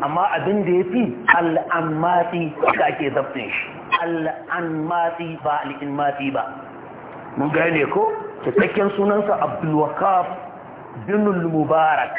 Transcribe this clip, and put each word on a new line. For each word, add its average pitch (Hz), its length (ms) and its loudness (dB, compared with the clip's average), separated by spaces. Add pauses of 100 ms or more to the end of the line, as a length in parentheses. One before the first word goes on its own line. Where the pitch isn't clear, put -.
Amma 165 320 2
abin 185 320 0
da 180 60 4
ya 180 180 4
fi 240 120 2 (360)
Al-Ammati 170 1120 0 (220)
da 165 120 2
ake 143 280 -2
zabtin 135 320 -2
shi. - 240 -6 (320)
Al-Ammati 165 1400 -2
ba 147 180 0
Al-Inmati 143 720 -2
ba. 123 100 0 (920)
Mun 147 160 0
gane 160 340 4
ko? 202 240 2 (320)
Cikakken 202 540 2
sunansa 202 420 2
Abdul 151 400 0
Wahhab 180 480 2 (800)
bin 208 160 2
Al-Mubarak 156 960 4